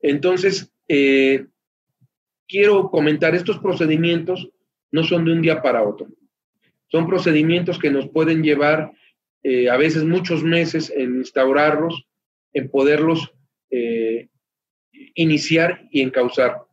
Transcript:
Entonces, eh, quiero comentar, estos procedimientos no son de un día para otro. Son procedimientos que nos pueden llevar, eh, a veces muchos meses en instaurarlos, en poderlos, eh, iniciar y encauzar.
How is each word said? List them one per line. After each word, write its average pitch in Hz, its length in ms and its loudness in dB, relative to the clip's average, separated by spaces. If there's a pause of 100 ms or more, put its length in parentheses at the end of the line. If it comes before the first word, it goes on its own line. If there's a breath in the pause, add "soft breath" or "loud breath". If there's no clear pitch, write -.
Entonces, 180 720 -2 (160)
eh, 135 580 2 (1000)
quiero 196 420 2
comentar, 156 460 2
estos 180 240 -4
procedimientos 170 880 -2 (400)
no 160 140 0
son 170 200 0
de 165 80 2
un 165 100 0
día 160 200 0
para 120 200 0
otro. 101 260 -6 (800)
Son 165 180 0
procedimientos 170 720 0
que 147 120 -2
nos 139 180 -2
pueden 160 340 0
llevar, 151 500 0 (500 soft breath)
eh, 123 280 0
a 123 60 2
veces 160 280 0
muchos 170 400 -2
meses 165 500 -2
en 127 220 -2
instaurarlos, 147 920 0 (460)
en 131 160 -6
poderlos, 147 640 0 (380)
eh, 117 580 -4 (840 loud breath)
iniciar 160 760 0
y 139 120 0
encauzar. 127 720 -2